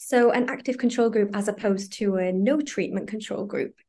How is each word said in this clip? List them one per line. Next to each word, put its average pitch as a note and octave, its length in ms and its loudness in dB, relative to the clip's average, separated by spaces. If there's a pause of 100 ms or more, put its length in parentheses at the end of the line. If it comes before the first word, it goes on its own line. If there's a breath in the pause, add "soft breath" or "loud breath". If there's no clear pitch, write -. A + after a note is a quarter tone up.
So A#3+ 280 4
an B3 180 0
active C4 300 -6
control A#3 320 2
group, G#3 240 2
as G#3 120 -2
opposed G3+ 520 0
to G3+ 160 0
a F#3 160 0
no G#3 280 2
treatment F#3+ 480 -4
control G#3+ 380 -8
group, - 300 -6 (140)